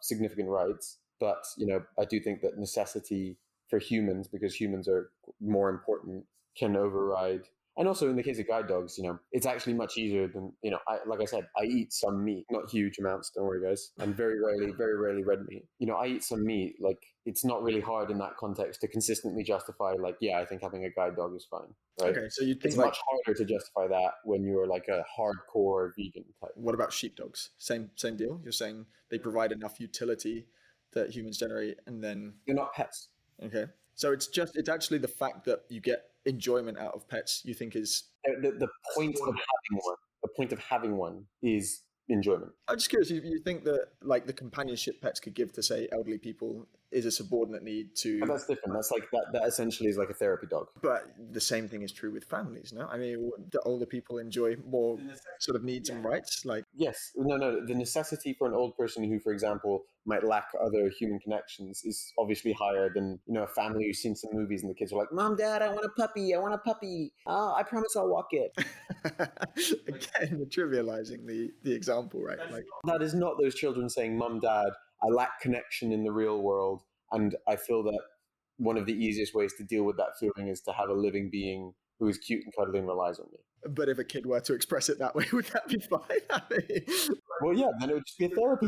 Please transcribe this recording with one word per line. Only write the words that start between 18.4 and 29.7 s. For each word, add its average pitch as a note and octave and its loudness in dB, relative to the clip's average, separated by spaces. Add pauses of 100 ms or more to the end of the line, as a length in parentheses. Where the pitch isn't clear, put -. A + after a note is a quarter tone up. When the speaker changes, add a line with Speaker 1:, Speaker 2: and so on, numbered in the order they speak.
Speaker 1:
to G#2+ 0
consistently A2 -2
justify, F#2+ 0
like, F#2 -2
yeah, F#2+ 2
I F2+ 0
think F#2+ -8
having F#2 -4
a F#2 -4
guide F2+ 0
dog F2 -2
is F2 -12
fine. F2 -8 (340)
Right? F#2 4
Speaker 2:
Okay, A2 -4
so C3+ -2
you C3 4
think, C3 -2
Speaker 1:
It's D3+ 0
Speaker 2:
like B2+ 8
Speaker 1:
much C#3 -2 (140)
harder A#2 2
to A2 2
justify G2 0
that F#2 4 (100)
when G2+ 2
you're, G2 4
like, F#2 0
a F2+ 0 (120)
hardcore G2 2
vegan F#2 -10 (160)
type. F2 -10
Speaker 2:
What A#2 -2
about A#2 0
sheepdogs? - -8
Same, A#2 -4
same A2+ -4
deal? B2 -4
You're B2 -10
saying A2 -4 (240)
they A2+ -2
provide A2 2
enough G#2+ -8